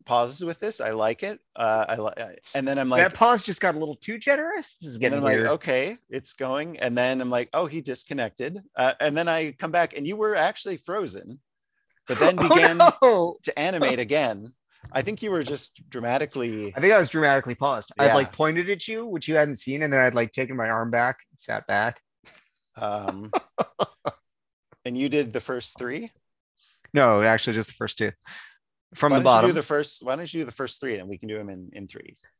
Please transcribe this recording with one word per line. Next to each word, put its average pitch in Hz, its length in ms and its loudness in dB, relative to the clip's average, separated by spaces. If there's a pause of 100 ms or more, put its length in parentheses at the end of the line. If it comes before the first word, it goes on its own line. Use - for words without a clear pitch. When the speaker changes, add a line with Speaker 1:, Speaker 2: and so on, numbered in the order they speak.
Speaker 1:
pauses 127 380 0
with 165 160 -8
this. - 200 -8
I 110 100 -4
like 110 340 -2
it. 208 160 -8 (160)
Uh, 110 320 0
I 110 80 -4
li-, 107 200 -4
I, 98 200 -12 (180)
and 135 140 -4
then 139 100 -2
I'm 131 100 -2
like, 127 140 4
Speaker 2:
That 185 120 2
pause 226 280 4
just - 180 -8
got 180 140 0
a 151 40 -8
little 151 180 -6
too 226 220 -10
generous. 302 600 -2
This 160 100 -16
is 120 60 -12
Speaker 1:
and 110 40 -10
Speaker 2:
getting 131 180 2
Speaker 1:
I'm 139 60 -2
like, 131 120 2
Speaker 2:
weird. 113 120 2
Speaker 1:
"Okay, 147 480 -2 (120)
it's 135 260 -10
going." 143 440 -6
And 120 180 -2
then 127 240 0
I'm 123 100 -4
like, 120 220 -2
"Oh, 170 140 0
he 156 140 -8
disconnected." 135 800 -8 (160)
Uh, 131 240 2
and 151 160 0
then 170 120 0
I 160 240 -2
come 160 200 -8
back, 170 240 0
and 143 100 -6
you 185 100 -6
were 214 200 -2
actually 180 400 -2
frozen, 139 640 -10 (680)
but - 140 -2
then - 180 6
Speaker 2:
<laughs> - 0 -
Oh, 339 100 2
Speaker 1:
began 339 300 6
Speaker 2:
no. 226 640 6
Speaker 1:
to - 160 -6
animate 147 400 0
again. 120 540 -2 (400)
I 135 100 6
think 202 200 -6
you 208 100 -4
were 165 100 2
just 139 480 -8
dramatically 120 840 -2
Speaker 2:
I 131 40 -6
think 190 120 6
I 214 60 8
was 165 100 2
dramatically 139 480 2
paused. 135 420 -2
I'd, 139 80 6
Speaker 1:
Yeah. 139 80 8
Speaker 2:
like, 135 180 2
pointed 165 380 0
at 196 160 -6
you, 220 180 -8
which 180 220 -8
you 156 80 -2
hadn't 151 220 2
seen, 139 260 -6
and 147 100 -2
then 135 80 4
I'd, 127 140 4
like, 117 160 0
taken 131 260 -6
my 113 120 -2
arm 113 240 -2
back 123 240 0 (160)
and - 80 -20
sat 110 260 -8
back. 104 340 -2 (760)
Speaker 1:
Um, 104 560 -8 (260)
Speaker 2:
<laughs> - 1300 -10
Speaker 1:
and 123 120 -8
you 135 120 -2
did 139 240 -2
the 117 80 -6
first - 380 -8
three? 143 320 -10 (840)
Speaker 2:
No, 117 300 6
actually 113 320 2
just 110 160 -4
the - 40 -20
first - 240 -8
two. 104 140 -2 (800)
From 147 160 2
Speaker 1:
Why 135 80 4
Speaker 2:
the 127 60 2
Speaker 1:
don't 131 80 8
you 117 40 10
Speaker 2:
bottom. 110 140 6
Speaker 1:
do - 40 2
the 156 80 -2
first, 147 420 -4
why 127 100 -2
don't 160 180 -8
you 165 100 -4
do - 20 -6
the 120 80 -12
first - 280 -10
three, 120 180 -6
and 92 100 -14
we 98 100 -12
can 110 100 -14
do 107 120 -8
'em 101 80 -12
in, 92 240 -16
in 98 160 -16
threes? - 340 -20 (180)